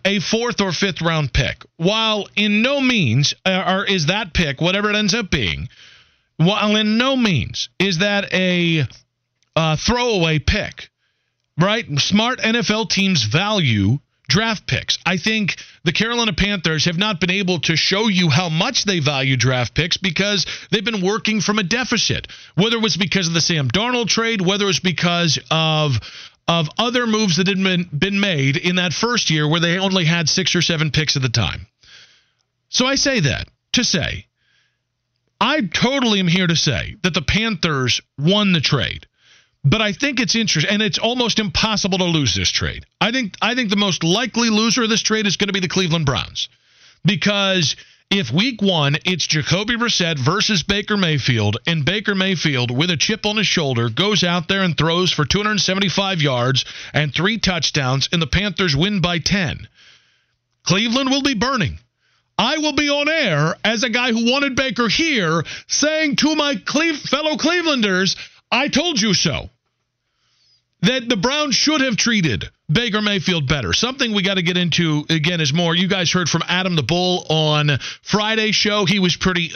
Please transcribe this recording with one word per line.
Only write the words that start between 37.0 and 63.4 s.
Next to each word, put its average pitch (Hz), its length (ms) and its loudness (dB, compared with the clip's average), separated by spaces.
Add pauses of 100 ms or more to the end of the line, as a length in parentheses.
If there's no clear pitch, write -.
that 180 100 0
the 170 100 -2
Panthers 165 800 -2 (180)
won 190 340 2
the 165 80 2
trade. - 460 -2 (600)
But 208 140 4
I 208 120 2
think 277 280 -2
it's 214 140 0
interesting, 190 360 0
and 208 120 0
it's 202 160 -2
almost 240 400 0
impossible 208 580 -2
to 185 80 0
lose 151 300 0
this 92 160 -2
trade. - 340 -6 (160)
I 233 120 0
think, 240 280 -4
I 214 140 0
think 247 160 -2
the 202 60 0
most 196 280 0
likely 226 460 0
loser 220 320 2
of 220 80 0
this 214 100 2
trade 214 260 0
is 180 120 0
gonna - 160 0
be 196 60 -2
the 180 80 -2
Cleveland 165 360 0
Browns. - 460 -4 (520)
Because 196 720 2 (360)
if 190 200 -2
week 214 300 0
one, 160 360 2 (100)
it's 185 200 -2
Jacoby 185 500 -2
Brissett 180 420 0
versus 175 440 0
Baker 202 360 -2
Mayfield, 123 580 2 (100)
and 165 160 0
Baker 202 320 0
Mayfield, 160 560 0
with 143 200 0
a 160 80 0
chip 214 260 -2
on 208 140 0
his 202 80 0
shoulder, 131 420 0
goes 180 340 0
out 175 260 0
there 196 120 0
and 180 160 0
throws 165 340 2
for 151 140 0
two 160 140 0
hundred 208 220 0
seventy-five 190 600 0
yards 127 460 0 (260)
and 147 220 0
three 202 240 0
touchdowns, 139 720 0
and 170 80 0
the 160 60 0
Panthers 185 500 0
win 196 240 0
by 175 180 0
ten, 156 480 -2 (1000)
Cleveland 233 440 0
will 269 140 2
be 277 120 0
burning. 202 440 -2 (580)
I 262 220 0
will 302 160 0
be 294 160 0
on 285 180 0
air 175 560 0